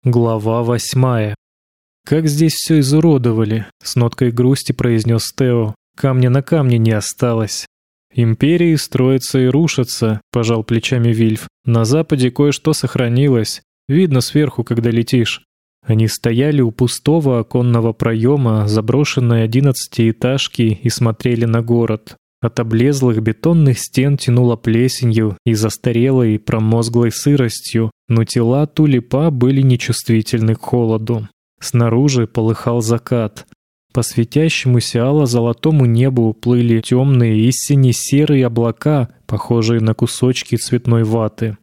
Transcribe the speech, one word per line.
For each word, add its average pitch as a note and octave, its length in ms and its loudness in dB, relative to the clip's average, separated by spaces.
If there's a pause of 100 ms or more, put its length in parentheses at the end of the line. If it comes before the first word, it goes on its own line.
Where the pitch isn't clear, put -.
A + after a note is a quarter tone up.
(100)
Глава A2+ 520 0
восьмая. A#2+ 720 -2 (720)
"Как D#3 220 0
здесь D3+ 260 0
всё - 260 0
изуродовали", — A#2+ 880 0 (160)
с - 120 -12
ноткой A#2+ 360 0
грусти B2 420 0
произнёс A#2 520 0 (120)
Тео. A#2+ 380 0 (240)
"Камня B2+ 320 0
на C3 100 2
камне C3+ 380 0
не A2+ 140 2
осталось". A2 760 -4 (480)
"Империи D#3 600 2
строятся C3 640 -2
и B2+ 100 2
рушатся", — B2+ 760 -2 (100)
пожал A2+ 320 0
плечами A#2 480 0
Вильф. A2 340 0 (200)
"На A#2 180 2
западе C3+ 460 0
кое-что D3 420 0
сохранилось. B2+ 880 0 (260)
Видно C#3+ 360 2
сверху, C#3 420 -2
когда A#2 260 -2
летишь". A#2 520 0 (440)
Они A2 220 2
стояли C3 540 0
у A#2 80 2
пустого C3 680 0
оконного A#2 520 0
проёма A2+ 720 0
заброшенной A#2 800 0
одиннадцатиэтажки A#2+ 1400 0
и A#2+ 60 -2
смотрели A#2 560 -2
на A#2 160 0
город. A#2 560 -2 (240)
От A#2+ 200 -4
облезлых A#2 600 0
бетонных C#3 600 2
стен C#3 360 0
тянуло B2 380 2
плесенью A2+ 920 0
и A#2 100 0
застарелой A#2 840 0
промозглой A#2 720 0
сыростью, A#2+ 800 -2 (180)
но A2+ 160 2
тела B2 420 0
Тулипа D3 640 0
были C3+ 300 0
нечувствительны A2+ 920 0
к - 80 -8
холоду. A2 680 -2 (320)
Снаружи A#2+ 680 0
полыхал A#2 520 -2
закат. A2+ 680 -4 (460)
По B2 100 -2
светящемуся B2 1000 0
ало-золотому C3 800 0
небу A#2 480 2
плыли A#2+ 480 0
тёмные B2 600 2
и A#2 100 4
сине-серые C#3 960 2
облака, A#2 600 -2 (180)
похожие A#2 540 0
на A2 140 0
кусочки - 600 -2
цветной A#2 480 0
ваты. A2 600 -2